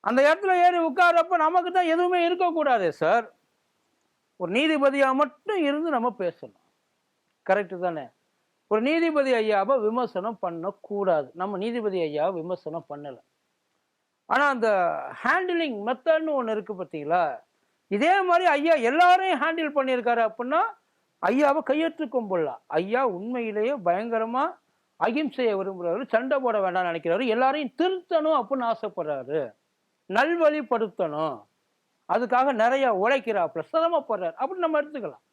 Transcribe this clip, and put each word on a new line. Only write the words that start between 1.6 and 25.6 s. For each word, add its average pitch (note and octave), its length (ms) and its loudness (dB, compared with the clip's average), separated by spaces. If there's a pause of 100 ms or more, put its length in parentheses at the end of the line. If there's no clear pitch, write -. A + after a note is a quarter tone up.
தான் F4+ 220 2
எதுவுமே F4+ 320 2
இருக்கக்கூடாதே D#4+ 640 0 (100)
சார். G#3 260 2 (1120)
ஒரு F3 120 -6
நீதிபதியா C#4 640 2
மட்டும் E4+ 480 0
இருந்து D4 280 0
நம்ம A#3+ 260 -2
பேசணும். D#3+ 480 -8 (800)
கரெக்ட் F#3+ 360 0
தானே? E3 240 -4 (680)
ஒரு G#3+ 100 2
நீதிபதி D4+ 520 0
ஐயாவை G#3+ 460 2
விமர்சனம் A3 600 -4
பண்ணக்கூடாது. F3+ 920 -2
நம்ம F#3+ 240 -6
நீதிபதி G#3+ 480 -4
ஐயாவை D3+ 280 -2
விமர்சனம் E3+ 560 -8
பண்ணல. C#3+ 280 -14 (1120)
ஆனா C4 200 4
அந்த A#3 200 0 (480)
ஹேண்டிலிங் E4 600 0 (100)
மெத்தட்னு D#4 500 0
ஒண்ணு A3+ 180 -2
இருக்கு G#3+ 200 -8
பாத்தீங்களா? E3+ 480 -2 (680)
இதே C4 300 2
மாதிரி F4+ 300 2
ஐயா D4 220 2 (160)
எல்லாரையும் F4+ 520 4
ஹேண்டில் D#4 340 -2
பண்ணியிருக்காரு B3 480 0
அப்படின்னா A#3+ 380 -2 (640)
ஐயாவை C#4+ 400 2
கையெழுத்து D#4+ 440 -2
கும்பிடலாம். F#3+ 540 -4 (160)
ஐயா G3+ 320 0
உண்மையிலேயே A3 680 -4 (100)
பயங்கரமா A3+ 580 -2 (560)
அகிம்சையை A#3+ 580 -2
விரும்புறவரு, F#3 460 -4 (100)